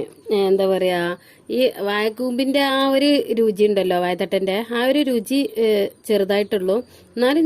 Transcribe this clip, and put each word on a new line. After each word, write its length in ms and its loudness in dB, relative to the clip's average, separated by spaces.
എന്താ 240 2
പറയുക, 440 -2
ഈ 120 -2
വാഴക്കൂമ്പിൻ്റെ 760 -2
ആ 40 0
ഒരു 140 2
രുചി 300 2
ഉണ്ടല്ലോ, 360 0
വാഴത്തട്ടൻ്റെ 520 -2
ആ 40 -2
ഒരു 180 2
രുചി, 320 0
ഏ, 20 2
ചെറുതായിട്ടുള്ളൂ. 680 0
എന്നാലും 320 2